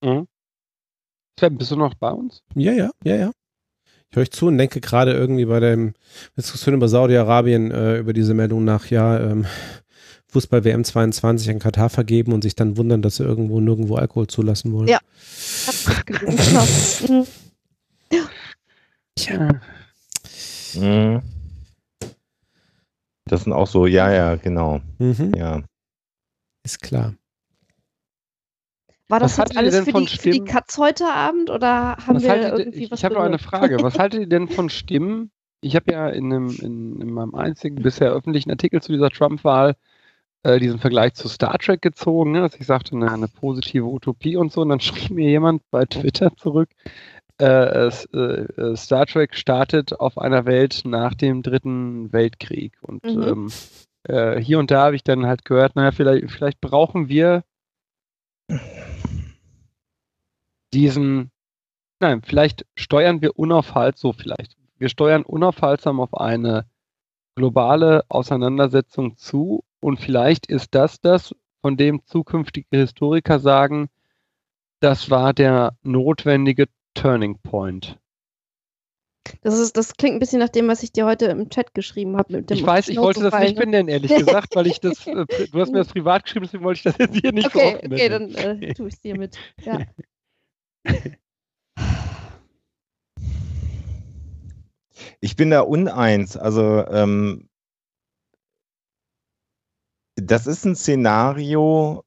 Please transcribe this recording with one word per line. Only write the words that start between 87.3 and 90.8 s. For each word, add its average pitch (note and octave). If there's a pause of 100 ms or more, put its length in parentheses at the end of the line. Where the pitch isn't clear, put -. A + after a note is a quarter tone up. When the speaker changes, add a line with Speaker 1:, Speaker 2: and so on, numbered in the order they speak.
Speaker 1:
nicht G#3+
so -
Speaker 3:
Okay, A#3+
Speaker 1:
offen -
Speaker 3:
okay, A#3+
Speaker 1:
nennen. G#3+
Speaker 3:
dann, G#3
äh, C#3+
tu A3+
ich's -
dir G3+
mit. F#3+ (260)
Ja. A3+ (1080)